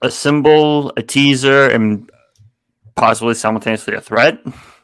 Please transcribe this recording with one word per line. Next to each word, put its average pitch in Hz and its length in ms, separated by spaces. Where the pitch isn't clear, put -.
a 123 80
symbol, 151 840
a 117 60
teaser, 139 640
and 107 440
possibly 113 400
simultaneously 110 600
a 107 60
threat. 120 400